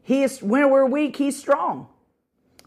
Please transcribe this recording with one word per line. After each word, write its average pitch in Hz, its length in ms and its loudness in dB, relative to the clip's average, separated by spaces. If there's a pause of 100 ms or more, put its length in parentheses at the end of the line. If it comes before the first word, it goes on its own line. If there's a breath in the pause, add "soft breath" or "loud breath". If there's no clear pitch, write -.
he 269 220 0
is, - 180 -4
when 269 280 2
we're 269 160 4
weak, 277 320 -2
he's 277 200 -2
strong. 285 500 -4 (800)